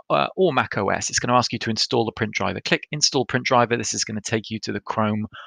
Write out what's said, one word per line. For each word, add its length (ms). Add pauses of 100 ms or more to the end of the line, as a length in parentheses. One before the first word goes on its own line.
uh, 260
or 160
Mac 260
O 120
S, 200
it's 100
gonna 180
ask 160
you 60
to 100
install 340
the 80
print 220
driver. 260
Click 320
Install 340
Print 200
Driver. 320
This 160
is 100
gonna 160
take 300
you 100
to 140
the 80
Chrome 440 (220)